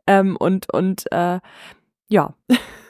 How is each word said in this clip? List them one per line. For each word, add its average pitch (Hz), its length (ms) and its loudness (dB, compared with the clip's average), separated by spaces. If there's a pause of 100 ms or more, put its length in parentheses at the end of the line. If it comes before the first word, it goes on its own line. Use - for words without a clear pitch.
Ähm, 196 300 2
und, 190 360 -2
und, 190 400 -4
äh, 175 280 -2 (680)
ja. 185 260 0 (140)
<laughs> 247 100 4 (320)